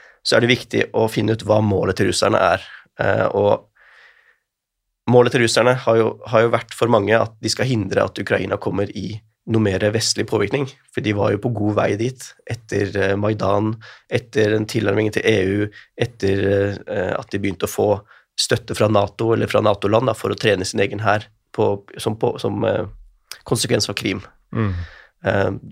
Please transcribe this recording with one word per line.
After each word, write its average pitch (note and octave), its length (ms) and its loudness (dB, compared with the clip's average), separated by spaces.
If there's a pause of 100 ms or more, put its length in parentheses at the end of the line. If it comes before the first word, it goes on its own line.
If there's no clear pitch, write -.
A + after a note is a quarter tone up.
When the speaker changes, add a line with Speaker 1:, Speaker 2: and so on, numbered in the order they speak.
(260)
Speaker 1:
så A#2+ 120 2
er A#2 40 6
det A#2+ 160 4
viktig - 340 -4
å A2+ 160 2
finne A2 260 0
ut A2 120 -4
hva G#2+ 160 4
målet G2 360 0
til - 100 2
russerne G#2 340 2
er. F#2 180 4 (400)
Eh, G#2+ 280 0
og G2+ 400 0 (1400)
målet A#2+ 240 6
til C3 100 2
russerne A#2 360 4
har A#2 200 2
jo, A2+ 280 2
har A2 160 4
jo A#2 80 4
vært A#2 240 -2
for - 140 0
mange G#2+ 260 4
at A2 260 2
de - 80 -6
skal G#2+ 220 -2
hindre G2+ 340 0
at G2 140 -4
Ukraina G2 400 -2
kommer G2+ 400 -4
i G#2+ 240 -10 (240)
noe A2+ 160 0
mer G2 320 0
vestlig A2 320 -4
påvirkning, A2 400 -2 (260)
for - 100 -6
de G#2 120 0
var G2+ 160 0
jo G#2 80 0
på A#2+ 160 -4
god G#2 220 -2
vei G#2 200 0
dit A#2+ 380 -6 (160)
etter, G#2+ 480 -4
eh, G2 180 0
Maidan, G#2 600 -2 (340)
etter G#2+ 460 0
en G#2+ 100 -2
tilnærming G#2+ 480 -2
til - 100 -2
E G2+ 220 2
U, G#2 240 -2 (260)
etter, G2 920 -2
eh, F#2+ 260 -4
at - 160 -8
de G2 80 -4
begynte G2+ 320 -4
å - 0 -
få G#2 320 0 (340)
støtte - 400 -4
fra G#2+ 120 2
nato G#2+ 440 0
eller A2 140 2
fra A2 160 2
nato-land G#2+ 460 2
da, A2+ 60 0
for G#2+ 180 -4
å G2+ 40 -4
trene G2 300 0
sin G#2+ 140 -4
egen G2+ 220 -2
hær G#2+ 260 0 (260)
på, G2+ 320 -2 (140)
som, A2 180 -4
på, A#2+ 240 0
som, G2+ 240 -2
eh, G2 220 0 (580)
konsekvens A#2 420 0
av - 80 -8
Krim. F#2+ 280 -4 (280)
Speaker 2:
Mm. G#2+ 220 -2 (500)
Speaker 1:
Eh, G2 280 0 (200)